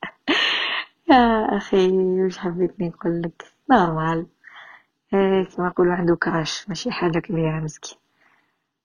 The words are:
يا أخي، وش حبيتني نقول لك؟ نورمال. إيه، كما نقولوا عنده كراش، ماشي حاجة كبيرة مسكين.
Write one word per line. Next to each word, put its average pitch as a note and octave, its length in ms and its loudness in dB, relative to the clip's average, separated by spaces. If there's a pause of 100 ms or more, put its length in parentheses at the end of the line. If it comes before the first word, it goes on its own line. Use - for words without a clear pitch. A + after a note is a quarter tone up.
(1120)
يا A3+ 460 4
أخي، F#3+ 320 2 (360)
وش F#3 140 -4
حبيتني F3 500 -4
نقول E3+ 340 -4
لك؟ - 300 -10 (180)
نورمال. E3 560 2 (880)
إيه، F#3+ 300 4
كما F3+ 240 -4
نقولوا F3 260 2
عنده E3+ 220 2
كراش، E3 520 -4
ماشي G3+ 220 -6
حاجة E3+ 280 -2
كبيرة D#3+ 420 -2
مسكين. - 380 -12 (880)